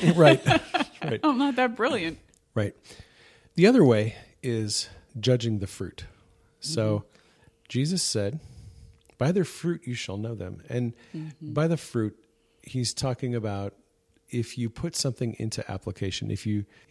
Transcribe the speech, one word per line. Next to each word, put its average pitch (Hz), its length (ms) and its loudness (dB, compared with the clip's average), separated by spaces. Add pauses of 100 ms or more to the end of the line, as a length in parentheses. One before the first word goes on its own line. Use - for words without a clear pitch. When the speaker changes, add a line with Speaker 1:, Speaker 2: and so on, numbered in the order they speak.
Speaker 1:
<laughs> 175 120 6
Right. 160 320 10
Speaker 2:
<laughs> - 140 4 (420)
Speaker 1:
Right. - 200 -2
Speaker 2:
I'm 285 160 2
not 277 180 2
that 254 200 0
brilliant. 208 420 -2 (360)
Speaker 1:
Right. 104 200 -2 (800)
The 165 140 6
other 247 160 8
way 110 320 4 (260)
is 110 460 -4 (320)
judging 117 400 2
the 98 80 -6
fruit. - 360 -10 (540)
So 107 400 0
Speaker 2:
Mm-hmm. 104 80 -12 (640)
Speaker 1:
Jesus 151 340 0
said, 110 380 -2 (800)
"By 131 120 2
their 185 140 0
fruit - 420 -6
you 123 80 -6
shall 98 220 -8
know 113 180 -6
them." 98 340 -12
And 123 260 -2 (200)
Speaker 2:
Mm-hmm. 156 380 -12
Speaker 1:
by 151 160 0
the 165 80 0
fruit, 110 400 -4 (460)
he's 123 320 -4
talking 127 400 -4
about 101 400 -4 (560)
if 120 280 -6
you 120 120 -2
put 165 260 -8
something 120 420 -2
into - 320 -6
application, 98 600 -6
if 101 160 -4
you 104 180 0 (260)